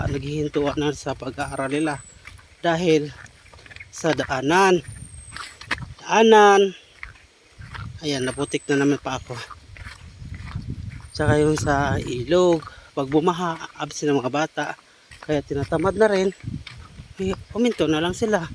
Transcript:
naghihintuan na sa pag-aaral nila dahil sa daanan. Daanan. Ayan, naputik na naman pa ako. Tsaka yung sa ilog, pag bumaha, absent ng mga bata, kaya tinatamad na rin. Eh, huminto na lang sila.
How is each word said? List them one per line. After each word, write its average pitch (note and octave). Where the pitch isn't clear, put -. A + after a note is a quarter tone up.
naghihintuan C#3+
na D3
sa C3+
pag-aaral C3+
nila D3
dahil D#3+
sa D#3
daanan. D3+
Daanan. G3+
Ayan, C#3+
naputik C#3
na C#3+
naman C#3
pa C3
ako. -
Tsaka D3+
yung D#3
sa C#3
ilog, D#3
pag C#3
bumaha, E3
absent D3
ng C3+
mga B2
bata, D3+
kaya D3
tinatamad D#3+
na A3
rin. G3
Eh, F#3+
huminto G#3
na D#3
lang F3
sila. G3+